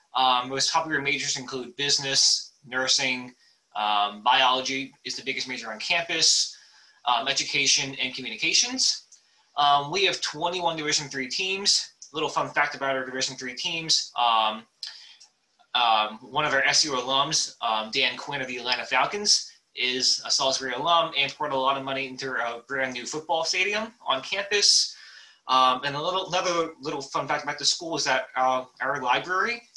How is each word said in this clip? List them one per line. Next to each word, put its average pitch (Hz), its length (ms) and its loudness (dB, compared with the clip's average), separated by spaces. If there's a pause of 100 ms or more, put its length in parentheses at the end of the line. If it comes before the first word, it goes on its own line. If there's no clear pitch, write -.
(140)
Um, 127 360 4
most 135 200 0
popular 156 300 0
majors 143 380 -2
include 127 380 -10
business, 139 760 0 (140)
nursing, 127 680 0 (440)
um, 104 460 0
biology 131 720 2 (140)
is 123 100 -8
the 113 80 -12
biggest 127 240 -6
major 117 240 -8
on 107 60 -10
campus, 170 760 2 (520)
um, 120 200 2
education, 139 760 0
and 127 120 -4
communications. 160 920 0 (500)
Um, 143 340 4
we 190 140 2
have 180 160 2
twenty-one 170 560 -2
Division 151 320 0
Three 135 200 -6
teams. 190 580 0 (260)
A 143 40 -14
little 151 120 0
fun 139 200 -2
fact 143 260 0
about 135 220 -2
our 131 100 -4
Division 131 300 -4
Three 127 180 -10
teams. 160 640 -2
Um, 113 460 2 (1120)
um, 110 460 4
one 131 220 -2
of 147 80 0
our 135 120 4
S 143 200 4
U 156 100 -2
alums, 135 680 0
um, 110 300 0
Dan 127 240 2
Quinn 143 240 -6
of 131 80 -6
the 127 80 -8
Atlanta 120 280 -4
Falcons, 170 680 0 (240)
is 127 500 0
a - 60 -6
Salisbury 131 400 0
alum 165 440 2
and 143 160 0
poured 147 200 -6
a 135 40 0
lot 131 200 2
of 135 80 -6
money 135 240 -4
into 131 240 -8
a 117 340 -4
brand 131 260 -2
new 123 140 -8
football 156 380 -2
stadium 208 480 -2 (120)
on 131 180 0
campus. - 720 2 (500)
Um, 131 380 4
and 143 100 -2
a 147 80 -4
little, 180 240 -2
another 170 540 0
little 147 200 -6
fun 139 280 -4
fact 143 160 -2
about 147 140 -6
the 147 60 -4
school 165 300 0
is 143 120 -2
that, 131 280 2
uh, 127 300 2 (160)
our 135 200 -2
library, 190 640 0 (140)